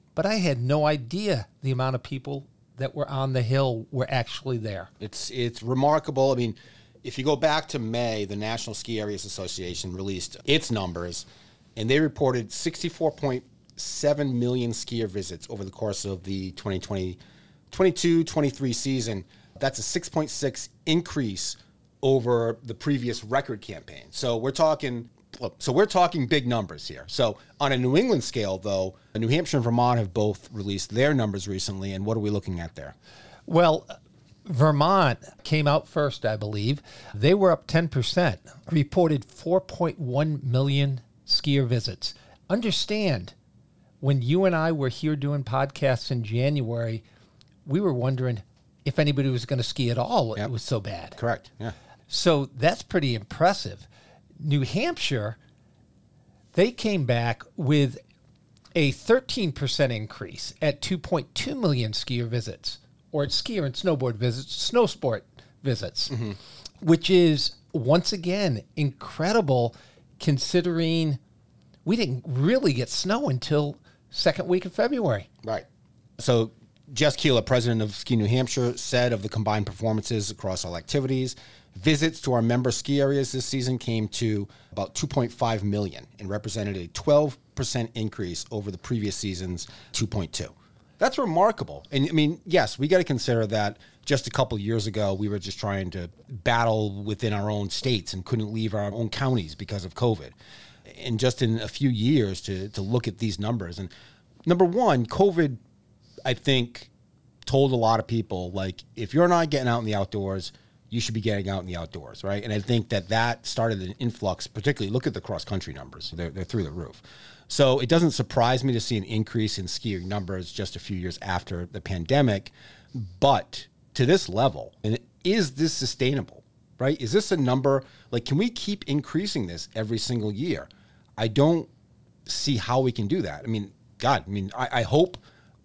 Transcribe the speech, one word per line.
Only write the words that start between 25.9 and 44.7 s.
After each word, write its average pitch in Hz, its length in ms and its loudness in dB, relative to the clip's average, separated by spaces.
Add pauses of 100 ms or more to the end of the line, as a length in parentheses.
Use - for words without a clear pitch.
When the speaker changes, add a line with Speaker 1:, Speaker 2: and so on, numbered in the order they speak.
Speaker 2:
big 135 200 2
numbers 101 400 -2
here. 67 220 -12
So 113 300 0 (200)
on 139 140 2
a 131 60 2
New 127 180 2
England 202 260 4
scale, 98 360 -2
though, 95 380 -2 (200)
New 113 120 0
Hampshire 156 280 2
and 123 80 2
Vermont 120 340 4
have 98 140 -2
both 107 400 0
released 101 420 -6
their 139 200 4
numbers 101 340 0
recently, 98 440 -6
and 95 120 -6
what 110 120 0
are 110 40 -2
we 104 100 0
looking 95 300 -2
at 82 160 -10
there? 69 180 -14 (520)
Speaker 1:
Well, 165 420 4 (560)
Vermont 151 760 4 (240)
came 156 240 2
out 147 220 2
first, 147 380 -2
I 107 100 0
believe. 107 460 -2 (320)
They 123 180 4
were 190 180 6
up - 160 0
ten 165 220 2
percent, 135 520 0 (300)
reported 156 540 2
four - 360 0
point - 380 -4
one 143 460 0
million 139 560 2 (260)
skier 139 400 2
visits. 113 480 -2 (340)
Understand, 208 840 0 (680)
when 139 200 2
you 151 240 2
and 180 100 4
I 160 160 2